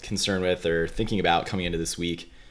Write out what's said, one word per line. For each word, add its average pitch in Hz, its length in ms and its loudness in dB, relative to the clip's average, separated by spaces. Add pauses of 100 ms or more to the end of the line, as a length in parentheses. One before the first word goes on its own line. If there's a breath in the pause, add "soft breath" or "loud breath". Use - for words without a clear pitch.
concerned 95 420 -2
with 90 220 2
or 82 220 2
thinking 110 320 0
about 85 260 4
coming 92 200 -2
into 85 120 -2
this 82 200 -4
week, 85 340 -4 (200 soft breath)